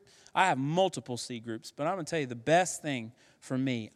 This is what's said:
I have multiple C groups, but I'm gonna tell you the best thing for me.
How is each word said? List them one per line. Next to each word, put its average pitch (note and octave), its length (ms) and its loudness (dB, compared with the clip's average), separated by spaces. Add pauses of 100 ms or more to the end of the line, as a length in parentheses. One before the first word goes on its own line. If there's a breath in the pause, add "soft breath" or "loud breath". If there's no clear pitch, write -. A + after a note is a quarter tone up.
(340 soft breath)
I F3+ 120 4
have D#3+ 100 4
multiple C#3+ 640 0
C A#2+ 220 -8
groups, A2+ 360 -8
but C#3+ 100 -4
I'm F#3 100 -2
gonna E3+ 80 -6
tell E3 160 -2
you C#3 60 -2
the B2 80 -8
best D#3 460 2
thing A#2+ 320 -4 (280 soft breath)
for C3 180 -4
me. B2 380 -2